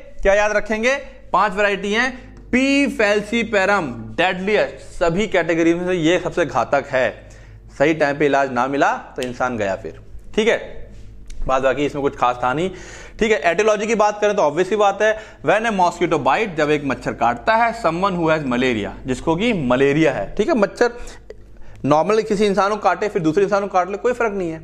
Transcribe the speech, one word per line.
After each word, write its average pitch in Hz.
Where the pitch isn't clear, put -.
क्या 190
याद 208
रखेंगे, 220
पांच 196
वैरायटी 202
हैं। 240
P 240
falciparum 208
deadliest, 185
सभी 175
कैटेगरी 170
में 180
से 180
ये 175
सबसे 175
घातक 127
है। 131
सही 156
टाइम 147
पे 151
इलाज 139
ना 123
मिला 143
तो 139
इंसान 123
गया 98
फिर, 82
ठीक 214
है। 190
बाद 131
बाकी 135
इसमें 139
कुछ 139
खास 123
था 127
नहीं, 175
ठीक 214
है। 208
एटियोलॉजी 208
की 226
बात 208
करें 208
तो 196
ऑब्वियस 156
सी 214
बात 202
है, 214
when 214
a 214
mosquito 170
bite, 160
जब 151
एक 147
मच्छर 131
काटता 120
है 226
someone 175
who 165
has 156
malaria, 120
जिसको 131
कि 233
मलेरिया 139
है, 104
ठीक 220
है। 339
मच्छर 226
normally 175
किसी 208
इंसान 196
को 214
काटे 202
फिर 202
दूसरे 156
इंसान 202
को 202
काट 185
ले, 202
कोई 240
फर्क 233
नहीं 185
है, 160